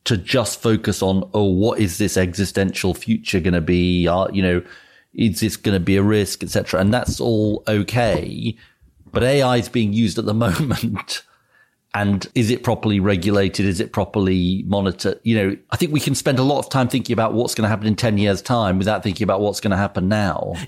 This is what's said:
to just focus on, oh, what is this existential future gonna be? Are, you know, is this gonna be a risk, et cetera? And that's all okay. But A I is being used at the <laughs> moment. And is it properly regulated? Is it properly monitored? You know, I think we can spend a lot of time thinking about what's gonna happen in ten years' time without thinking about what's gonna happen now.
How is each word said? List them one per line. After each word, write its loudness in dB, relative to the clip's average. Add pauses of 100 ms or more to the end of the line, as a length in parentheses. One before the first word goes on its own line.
to 0
just -2
focus 0
on, 0
oh, 2
what 2
is -2
this 0
existential 0
future -2
gonna 2
be? 2
Are, 0
you -2
know, 0 (500)
is 0
this -2
gonna 0
be 2
a 4
risk, 0
et -8
cetera? -2
And 2
that's -2
all 0
okay. -2 (560)
But 0
A 2
I 2
is -2
being 0
used 0
at -2
the 0
<laughs> -
moment. -2 (720)
And 0
is 2
it -2
properly 0
regulated? 2
Is 0
it -6
properly 0
monitored? -2
You 2
know, 0 (140)
I -6
think 0
we 0
can -2
spend 0
a 4
lot 2
of -4
time 2
thinking -2
about 2
what's 0
gonna 2
happen 0
in 2
ten 0
years' 2
time 2
without 0
thinking -2
about 0
what's 0
gonna 0
happen 0
now. 0 (140)